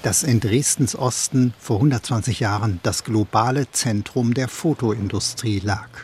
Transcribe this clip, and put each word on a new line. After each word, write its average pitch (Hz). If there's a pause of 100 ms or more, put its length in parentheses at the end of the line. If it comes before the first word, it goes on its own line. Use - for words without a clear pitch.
dass -
in 120
Dresdens 117
Osten 127
vor 104
hundertzwanzig 120
Jahren 104
das -
globale 113
Zentrum 117
der 131
Fotoindustrie 107
lag. - (140)